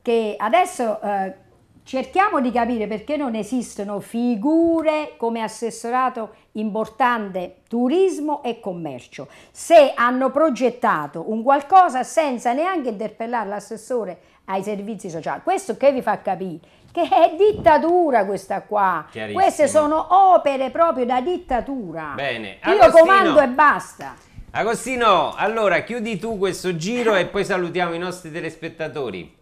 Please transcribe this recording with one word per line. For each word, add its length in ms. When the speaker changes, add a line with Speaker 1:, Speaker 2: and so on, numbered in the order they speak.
Speaker 1:
che 340
adesso, 640
eh, 320
cerchiamo 580
di 100
capire 360
perché 300
non 180
esistono 640
figure 1160
come 240
assessorato 880
importante 1040
turismo 760
e 180
commercio, 680
se 440
hanno 360
progettato 960
un 140
qualcosa 600
senza 500
neanche 360
interpellare 600
l'assessore 680
ai 180
servizi 460
sociali. 340
Questo 340
che 140
vi 100
fa 200
capire? 560
Che 100
è 360
dittatura 880
questa 380
qua. 480
Speaker 2:
Chiarissimo. 280
Speaker 1:
Queste 280
sono 420
opere 640
proprio 340
da 160
dittatura. 920
Speaker 2:
Bene. 500
Speaker 1:
Io 140
Speaker 2:
Agostino. 200
Speaker 1:
comando 420
e 60
basta. 680
Speaker 2:
Agostino, 880
allora 480
chiudi 340
tu 220
questo 360
giro 380
e 140
poi 180
salutiamo 480
i 60
nostri 320
telespettatori. 1120